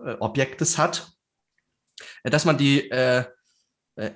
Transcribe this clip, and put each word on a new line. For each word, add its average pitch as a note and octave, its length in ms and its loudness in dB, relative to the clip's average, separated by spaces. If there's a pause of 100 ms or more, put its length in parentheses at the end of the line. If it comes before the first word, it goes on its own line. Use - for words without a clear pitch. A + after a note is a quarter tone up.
äh, B2 160 -8
Objektes C3 580 -2
hat, - 340 -2 (1120)
äh, - 60 -6
dass D3 160 2
man D#3 120 4
die, C#3 320 4
äh, B2+ 360 2 (720)
äh, G#2+ 200 -6